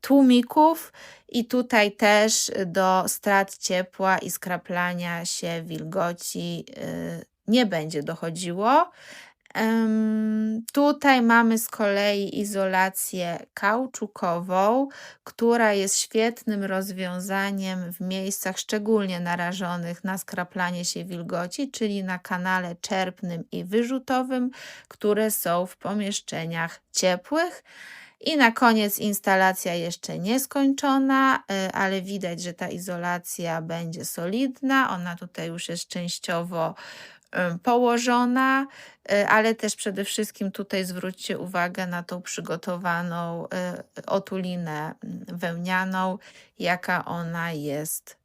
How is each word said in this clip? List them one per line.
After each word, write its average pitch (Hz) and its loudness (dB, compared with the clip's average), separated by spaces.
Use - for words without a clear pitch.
tłumików 277 6
i 233 -2
tutaj 240 2
też 214 4
do 185 4
strat 196 2
ciepła 185 0
i - -6
skraplania 175 -4
się 170 -4
wilgoci, 170 -4
e, 165 -8
nie 247 4
będzie 160 -2
dochodziło. 180 0
Em, 220 0
tutaj 285 6
mamy 226 6
z 220 -2
kolei 202 0
izolację 190 -2
kauczukową, 202 0
która 233 4
jest 196 0
świetnym 220 0
rozwiązaniem 190 -4
w - -12
miejscach 190 -4
szczególnie 208 0
narażonych 175 -4
na 190 -4
skraplanie 180 -4
się 175 -4
wilgoci, 180 -6
czyli 202 -4
na 185 -4
kanale 180 -2
czerpnym 185 -4
i 175 -6
wyrzutowym, 254 0
które 214 2
są 180 0
w - -16
pomieszczeniach 170 -4
ciepłych. 285 0
I 311 0
na 240 8
koniec 220 4
instalacja 190 2
jeszcze 175 -6
nieskończona, 269 2
y, 190 -2
ale 190 0
widać, 185 -6
że 175 -8
ta 180 -8
izolacja 175 -4
będzie 165 -6
solidna. 262 0
Ona 175 -6
tutaj 170 -10
już 170 -8
jest 170 -8
częściowo, 175 -4
y, 175 -2
położona, 247 4
y, 202 4
ale 220 6
też 220 -4
przede 202 -4
wszystkim 202 -4
tutaj 196 -4
zwróćcie 180 -6
uwagę 180 -4
na 175 -6
tą 180 -10
przygotowaną, 170 -4
y, - -14
otulinę, 175 -4
mm, 180 -10
wełnianą, 185 -2
jaka 175 -2
ona 170 -6
jest 147 -6